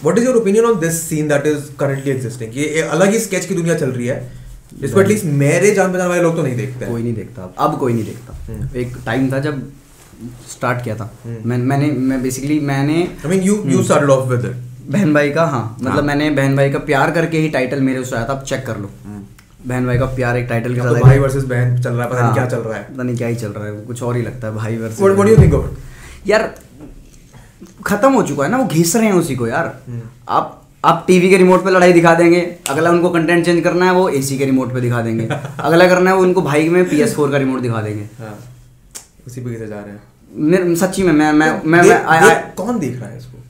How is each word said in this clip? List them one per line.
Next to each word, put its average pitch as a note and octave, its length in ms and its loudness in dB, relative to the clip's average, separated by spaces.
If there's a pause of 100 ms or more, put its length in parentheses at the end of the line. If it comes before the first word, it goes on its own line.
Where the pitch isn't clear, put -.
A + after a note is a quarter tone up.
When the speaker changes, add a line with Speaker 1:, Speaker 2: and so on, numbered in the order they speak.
Speaker 1:
what F3+ 120 2
is A#3+ 80 0
your A#3 160 2
opinion G3+ 220 2
on A#3 120 2
this D#3+ 160 -2
scene D3+ 340 -4
that C#3+ 140 2
is D3+ 160 0
currently C#3 600 -4
existing? A#2+ 240 -8
ये, C#3 340 -6
ये D#3+ 60 0
अलग D#3+ 280 2
ही A3 100 0
स्केच F3+ 260 -4
की G3 100 -4
दुनिया E3+ 200 0
चल C3+ 140 -2
रही A#2+ 180 -4
है, - 260 -8 (500)
इसको C#3 120 -4
Speaker 2:
भाई। G3 100 4
Speaker 1:
at G3 60 2
least G#3 140 0
मेरे D#3 460 2
जान F#3 220 2
पहचान F3+ 140 -2
वाले F3 140 0
लोग E3 140 2
तो E3 80 -2
नहीं B2 140 -4
देखते G#2+ 280 -8
हैं। G#2 80 -6
Speaker 2:
कोई A#2 100 -4
नहीं A#2+ 100 -4
देखता G2+ 280 -12
अब, F#2 160 -14
अब D3+ 220 -2
कोई B2 140 0
नहीं A2+ 120 -2
देखता। - 480 -14
Speaker 1:
हम्म। B2+ 220 -8
Speaker 2:
एक B2 300 -8
टाइम B2+ 260 0
था C3+ 80 -2
जब C#3+ 300 -6 (800)
स्टार्ट B2 340 -4
किया A2+ 120 -6
था, G#2 180 -12 (120)
Speaker 1:
हम्म। A#2 200 -10
Speaker 2:
मैं, A#2+ 120 -2
मैंने, C3+ 340 0
मैं C3 320 -2
basically C3 380 -2
मैंने C#3+ 460 0 (140)
Speaker 1:
I - 40 -10
mean, F#3 140 0
you, F#3+ 140 2
you G#3 60 -2
Speaker 2:
हम्म। C3 240 0
Speaker 1:
started C#3+ 260 2
off C3 180 4
with B2 140 0
it। G2+ 120 -6 (380)
Speaker 2:
बहन F3 220 2
भाई D3 180 2
का, D#3+ 140 0
हाँ, B2 340 -4
मतलब B2+ 140 -2
Speaker 1:
हाँ। D3 80 2
Speaker 2:
मैंने D3 280 0
बहन C3+ 260 0
भाई C#3 160 2
का D3+ 80 -2
प्यार C#3+ 320 0
करके D#3+ 260 0
ही D#3 120 2
टाइटल C#3 300 -2
मेरे C3 200 0
उससे B2 160 -6
आया A#2 120 -4
था, C#3 60 -4
आप C3+ 100 -8
चेक C3+ 220 -6
कर A2 120 -8
लो। G2 120 -10 (160)
Speaker 1:
हम्म। G#2 180 -14 (440)
Speaker 2:
बहन B2+ 180 -2
भाई B2 120 0
का C3 80 0
प्यार B2 320 -2
एक B2 120 -2
टाइटल A#2 240 -2
के B2 60 -2
Speaker 1:
अब B2 60 -2
Speaker 2:
साथ B2 40 0
Speaker 1:
तो A#2 60 4
Speaker 2:
आया A#2+ 80 0
Speaker 1:
भाई C3+ 140 8
Speaker 2:
था। C#3 40 2
Speaker 1:
वर्सेस C3+ 220 0
बहन B2 380 0
चल B2 80 -2
रहा A#2+ 140 -2
है, A#2 40 -4
पता B2 80 -6
नहीं A#2+ 100 0
Speaker 2:
हाँ। A2 80 2
Speaker 1:
क्या A#2+ 120 0
चल A#2 120 -4
रहा A2 200 -6
है। G#2 160 -14
Speaker 2:
पता B2+ 100 -8
नहीं B2 140 -4
क्या A#2+ 100 -4
ही A#2 80 -2
चल A2 120 -8
रहा G#2 180 -8
है, G#2+ 160 -10
कुछ A#2+ 220 -12
और A#2+ 120 -4
ही B2 60 -2
लगता A2 260 -8
है, A2 80 -8
भाई A2 220 -4
versus A2+ 200 -8
Speaker 1:
What, G3 120 4
what G3 120 2
do G3+ 60 4
you A3 100 8
Speaker 2:
बहन। F3 120 8
Speaker 1:
think C#3 160 0
of - 60 -8
it? - 100 -14 (460)
Speaker 2:
यार, G#3+ 280 0 (1300)
खत्म G3+ 280 2
हो A3 100 2
चुका C#3 200 -2
है - 80 -2
ना, B3 60 0
वो C4 80 0
घिस E3 300 2
रहे A3+ 100 2
हैं G#3 80 2
उसी D#3+ 220 2
को A#2+ 120 -4
यार। C#3+ 400 -4
Speaker 1:
हम्म। A#2+ 140 -12 (280)
Speaker 2:
आप, - 380 -4 (180)
आप E3 220 2
टीवी F3+ 220 4
के F#3+ 80 8
रिमोट F#3 260 6
पे F#3+ 60 0
लड़ाई F3+ 240 6
दिखा E3+ 220 6
देंगे, F3 400 4 (140)
अगला D#3 200 0
उनको F3 200 2
कंटेंट E3+ 360 2
चेंज E3+ 180 2
करना F3 220 2
है, F#3 60 4
वो F3+ 180 2
एसी C3+ 280 -2
के C#3 80 0
रिमोट C3 280 0
पे B2+ 80 -2
दिखा A#2+ 200 0
देंगे, A2+ 280 -4 (160)
Speaker 1:
<laughs> - 140 -14
Speaker 2:
अगला E3+ 280 4
करना F3+ 220 4
है, F#3+ 60 4
वो F#3+ 60 4
उनको F3+ 200 2
बाइक D#3 300 2
में F3+ 180 2
पीएस D3 260 2
फ़ोर C#3+ 160 0
का C#3 60 0
रिमोट C3 240 -2
दिखा A2+ 200 -2
देंगे। G#2 220 -6
Speaker 1:
हाँ, G#2 360 -16 (880)
उसी B2 140 -14
पे A#2+ 80 -8
घिसे A2+ 180 -10
जा G#2 120 -10
रहे G2+ 100 -14
हैं। G2+ 140 -18 (320)
Speaker 2:
मेरे, F3 400 2
सच्ची F#3+ 280 0
में F3 100 4
मैं, D3+ 200 4
मैं, D#3 320 2
मैं, E3+ 180 6
Speaker 1:
देख, F3 80 8
Speaker 2:
मैं, D#3+ 140 2
I, E3 180 4
Speaker 1:
देख, D#3+ 300 4
Speaker 2:
I - 20 -14
Speaker 1:
कौन A3 240 -4
देख A#2+ 200 -6
रहा G#2 100 -12
है - 80 -16
इसको? - 220 -18 (100)